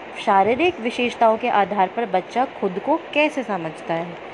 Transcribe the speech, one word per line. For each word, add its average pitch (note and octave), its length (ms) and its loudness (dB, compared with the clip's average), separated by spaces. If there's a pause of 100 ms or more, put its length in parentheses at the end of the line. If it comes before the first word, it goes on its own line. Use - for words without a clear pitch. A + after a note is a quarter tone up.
(260)
शारीरिक A#3 540 4
विशेषताओं A#3 560 2
के A#3+ 120 -4
आधार G3 400 2
पर A#3 180 -2
बच्चा F#3 380 0
खुद F#3+ 420 -4
को D#4+ 140 2 (140)
कैसे D4 280 2
समझता E3+ 520 -6
है। E3+ 120 -2 (280)